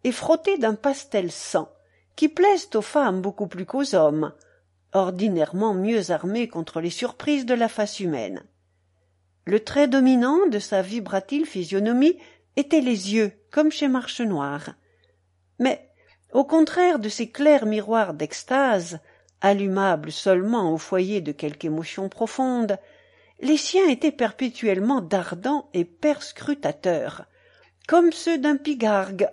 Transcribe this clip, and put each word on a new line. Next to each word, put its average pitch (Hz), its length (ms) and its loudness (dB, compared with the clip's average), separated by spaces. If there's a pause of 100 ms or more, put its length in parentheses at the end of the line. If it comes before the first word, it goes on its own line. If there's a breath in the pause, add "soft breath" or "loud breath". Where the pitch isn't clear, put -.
et 247 80 0
frottés 330 480 0
d'un 220 160 0
pastel 214 560 -2
sang, - 380 -4 (460)
qui 302 140 2
plaisent 370 460 2
aux 214 60 0
femmes 208 400 0
beaucoup 196 260 -6
plus 180 180 -10
qu'aux 269 300 -2
hommes, 156 380 2 (600 soft breath)
ordinairement 190 800 0
mieux 190 380 -2
armés 202 360 -2
contre 165 320 -8
les 170 120 -4
surprises 269 540 -4
de 247 100 0
la 233 120 2
face - 320 -6
humaine. 123 440 -6 (1040)
Le 214 180 0
trait 285 240 2
dominant 262 600 4
de 220 120 0
sa 190 240 -2
vibratile 208 640 -4
physionomie 220 720 0 (380 loud breath)
étaient 285 260 2
les 208 320 -2
yeux, 214 200 2 (180)
comme 302 200 4
chez 294 160 -2
Marchenoir. 185 840 -4 (880)
Mais, - 300 -2 (420 soft breath)
au 269 120 2
contraire 320 560 2
de 214 100 -6
ces 220 200 -6
clairs 285 360 4
miroirs 214 480 0
d'extase, 170 840 -2 (420 soft breath)
allumables 190 680 2
seulement 190 640 2
au 160 40 0
foyer 185 440 -2
de 151 100 -6
quelque 147 340 -8
émotion 160 440 -6
profonde, 226 680 -2 (640 soft breath)
les 294 160 4
siens 370 320 2
étaient 277 240 2
perpétuellement 226 880 -2
dardants 190 720 -4
et 175 100 0
perscrutateurs, 175 1400 -4 (600 soft breath)
comme 339 280 4
ceux 339 240 -2
d'un 285 180 2
pigargue 214 760 0